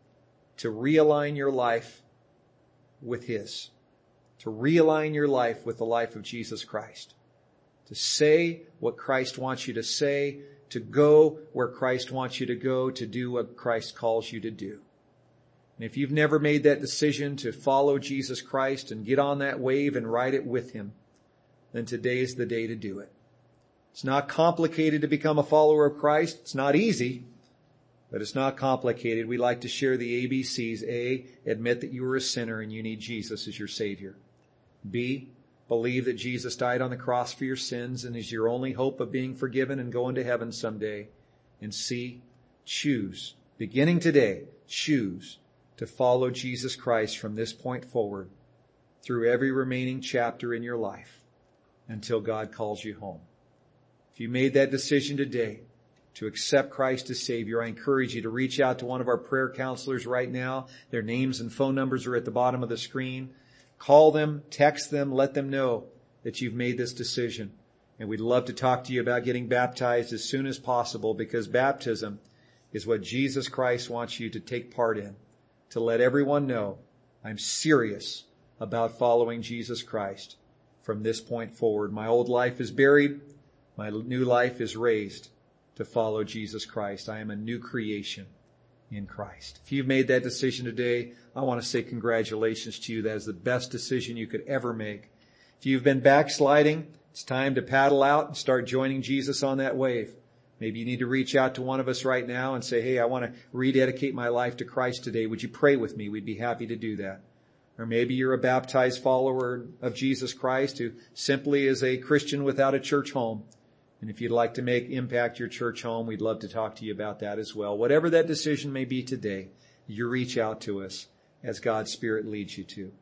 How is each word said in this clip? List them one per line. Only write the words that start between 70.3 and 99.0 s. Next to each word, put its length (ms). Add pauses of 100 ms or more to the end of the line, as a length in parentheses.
as 140
possible, 560
because 340
baptism 680 (520)
is 160
what 140
Jesus 480
Christ 400
wants 320
you 80
to 120
take 340
part 240
in, 180 (540)
to 100
let 200
everyone 460
know, 320 (460)
"I'm 140
serious 840 (340)
about 400
following 420
Jesus 420
Christ 540 (460)
from 200
this 180
point 340
forward. 380
My 160
old 200
life 320
is 120
buried. 480 (560)
My 120
new 360
life 360
is 160
raised 540 (460)
to 100
follow 360
Jesus 440
Christ. 420
I 120
am 100
a 60
new 220
creation 680 (640)
in 160
Christ." 580
If 60
you've 160
made 220
that 160
decision 420
today, 460 (240)
I 60
want 200
to 60
say 160
congratulations 960
to 120
you. 100
That 140
is 100
the 60
best 380
decision 460
you 100
could 220
ever 240
make. 380 (500)
If 60
you've 180
been 160
backsliding, 880 (240)
it's 100
time 320
to 80
paddle 400
out 240
and 100
start 300
joining 360